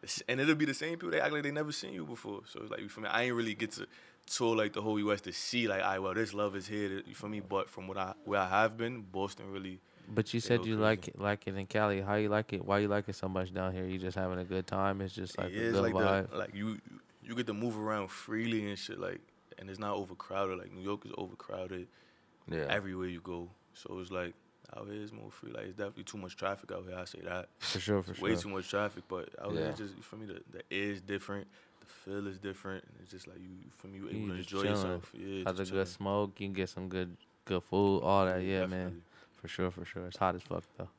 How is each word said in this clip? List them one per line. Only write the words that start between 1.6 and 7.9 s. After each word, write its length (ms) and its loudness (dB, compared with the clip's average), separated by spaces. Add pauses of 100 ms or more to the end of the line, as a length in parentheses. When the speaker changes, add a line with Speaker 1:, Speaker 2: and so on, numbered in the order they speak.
Speaker 1:
seen 220 -6
you 100 -6
before. 420 -8
So 140 -12
it's 100 -10
like, 100 -6
you 80 -8
feel 160 -10
me? 60 0
I 120 4
ain't 140 2
really 180 0
get 180 -2
to 140 -6 (400)
tour, 300 4
like, 160 4
the 100 -2
whole 160 2
U 140 4
S 100 2
to 100 -6
see, 360 2
like, 140 2
"All 80 4
right, 120 2
well, 120 0
this 200 2
love 220 2
is 100 -4
here." 400 -2
You 80 -12
feel 160 -8
me? 100 -4
But 300 0
from 160 -10
what 100 -6